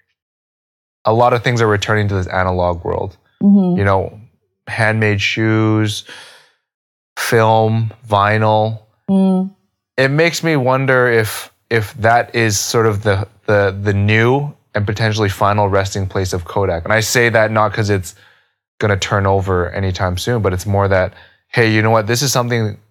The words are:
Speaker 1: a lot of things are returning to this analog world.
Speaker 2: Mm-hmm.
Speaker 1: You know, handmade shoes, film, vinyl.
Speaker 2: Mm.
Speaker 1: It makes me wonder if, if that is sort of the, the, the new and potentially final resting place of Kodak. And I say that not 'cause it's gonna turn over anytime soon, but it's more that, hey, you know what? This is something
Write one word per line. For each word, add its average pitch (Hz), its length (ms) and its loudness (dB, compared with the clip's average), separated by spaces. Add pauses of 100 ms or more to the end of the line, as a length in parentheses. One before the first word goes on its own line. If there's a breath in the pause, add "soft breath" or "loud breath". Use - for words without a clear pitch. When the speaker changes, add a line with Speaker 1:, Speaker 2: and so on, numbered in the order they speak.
(1040)
Speaker 1:
a 110 100 4
lot 120 180 4
of 117 120 0
things 120 180 2
are 110 60 4
returning 104 400 0
to 101 60 -2
this 92 120 -2
analog 90 580 -2
world. 90 320 -6 (260)
Speaker 2:
Mm-hmm. 196 360 4
Speaker 1:
You 101 60 0
know, 95 360 -2 (460)
handmade 107 560 0
shoes, 110 840 -2 (1120 loud breath)
film, 110 760 2 (140)
vinyl. 107 760 0 (280)
Speaker 2:
Mm. 190 460 2 (420)
Speaker 1:
It 135 140 2
makes 160 320 0
me 160 140 0
wonder 127 520 2
if, 113 420 -2 (200)
if 110 240 -2
that 113 400 0
is 113 240 0
sort 113 280 0
of 104 160 -2
the, 98 240 0 (200)
the, 101 360 0
the 101 120 0
new 113 580 2 (220)
and 104 120 -2
potentially 107 420 -2
final 104 400 0
resting 98 380 -2
place 92 260 -4
of 87 120 -6
Kodak. 87 400 -4
And 107 80 -2
I 110 80 2
say 117 300 0
that 107 200 2
not 107 220 0
'cause 107 160 -2
it's 98 260 -2 (640 soft breath)
gonna 104 200 0
turn 98 280 -2
over 95 440 0
anytime 92 480 -4
soon, 120 240 -4
but 95 100 0
it's 90 140 -6
more 98 220 0
that, 92 260 0 (340 soft breath)
hey, 113 240 2
you 110 80 2
know 110 100 2
what? 110 160 2
This 120 140 -2
is 139 100 -2
something 117 460 -2 (140)